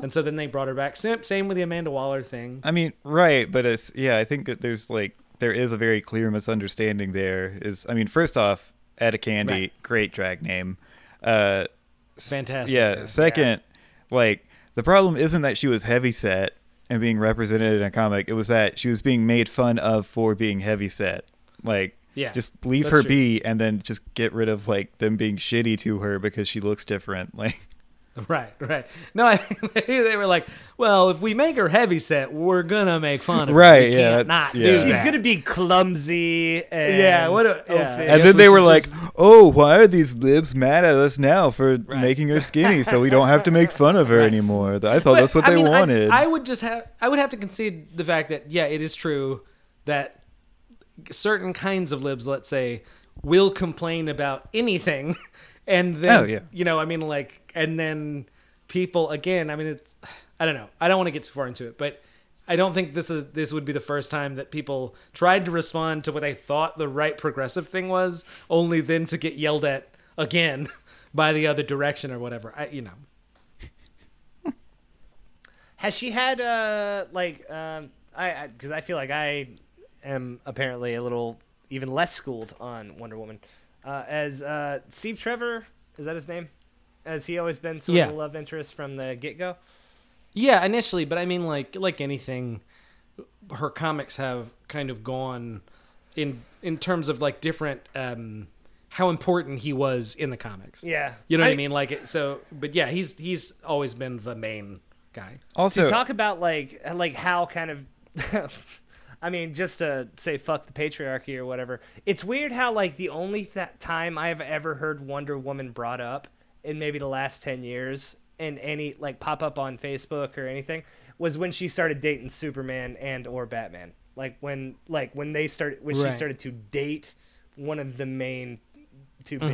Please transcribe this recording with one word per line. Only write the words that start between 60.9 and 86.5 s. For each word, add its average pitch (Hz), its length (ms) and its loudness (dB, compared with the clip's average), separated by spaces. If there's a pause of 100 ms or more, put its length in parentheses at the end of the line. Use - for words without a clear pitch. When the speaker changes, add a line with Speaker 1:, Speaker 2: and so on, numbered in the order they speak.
Speaker 1:
wanna 180 120 0
get 139 120 -8
too - 100 -18
far 139 140 -6
into 123 200 -12
it, 117 100 -18
but 143 240 -8 (460)
I 175 80 -2
don't 185 180 2
think 165 200 -4
this 165 160 -6
is, 151 220 -6
this 151 200 -6
would 151 140 -8
be 147 80 -8
the 143 60 -4
first 143 320 -8
time 143 240 -6
that 135 160 -14
people 139 420 -8 (200)
tried 180 320 4
to 175 60 -6
respond 160 540 -4
to 156 60 -6
what 147 100 -4
they 147 140 -4
thought 156 420 -4
the 156 100 -4
right 147 300 -4
progressive 147 500 -6
thing 185 220 -8
was, 185 340 -2 (260)
only 170 300 2
then 160 260 -2
to 160 120 -6
get 156 180 -6
yelled 151 300 -2
at 139 220 -6 (320)
again 147 480 -2 (240)
<laughs> - 240 -20
by 156 180 2
the 156 140 0
other 147 160 -2
direction 143 480 -6
or 123 80 -10
whatever. 117 360 -12
I, 147 120 -10
you 143 160 -14
know. - 1700 -20 (1300)
Speaker 3:
Has - 180 -6
she 247 160 -8
had, 254 300 -2
uh, 214 720 -4
like, 175 400 -8
um, 156 400 -14 (240)
I, 180 160 -6
I, 143 260 -12
'cause 139 140 -14
I 156 100 -8
feel 175 160 -8
like 135 140 -8
I 147 380 -6 (540)
am 127 420 -10
apparently 123 500 -8
a 120 80 -8
little 120 360 -8 (300)
even 131 220 -10
less 170 220 -4
schooled 113 460 -14
on 110 380 -16
Wonder 110 200 -18
Woman, 107 220 -18 (440)
uh, 135 240 -12
as, 147 340 -8
uh, 143 380 -8 (100)
Steve - 300 -12
Trevor, 233 480 -8 (300)
is 147 80 -14
that 165 100 -10
his 156 120 -14
name? 170 220 -14 (560)